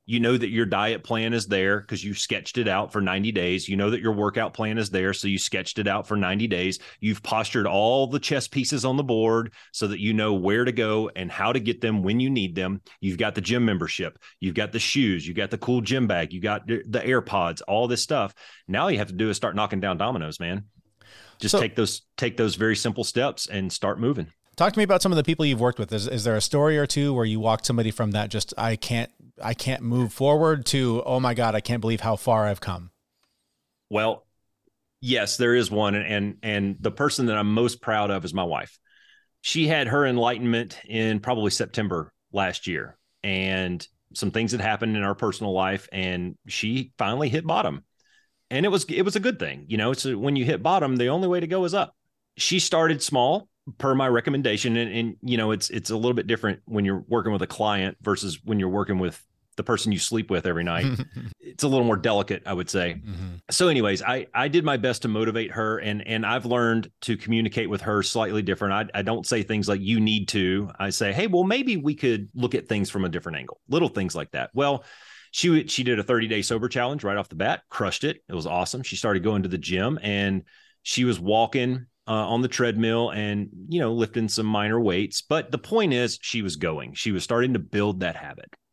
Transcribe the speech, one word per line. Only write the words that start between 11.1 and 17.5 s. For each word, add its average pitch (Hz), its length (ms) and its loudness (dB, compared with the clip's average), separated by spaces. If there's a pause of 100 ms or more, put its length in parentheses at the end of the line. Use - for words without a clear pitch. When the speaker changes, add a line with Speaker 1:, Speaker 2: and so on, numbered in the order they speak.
Speaker 1:
and 90 160 -6
how 110 220 0
to 127 80 0
get 117 180 -2
them 110 240 0
when 107 160 2
you 131 100 2
need 98 240 0
them. 92 280 -4 (180)
You've 92 180 -2
got 107 160 0
the 107 80 -4
gym 120 240 0
membership. 87 540 -2 (220)
You've 92 140 -2
got 104 180 -2
the 113 40 -2
shoes. 104 480 0
You've 87 120 -8
got 98 140 -2
the 113 60 -4
cool 123 220 0
gym 120 260 0
bag. 85 280 0
You 90 80 -10
got 104 260 -4
the, 113 180 -2
the 113 140 -2
AirPods, 98 640 0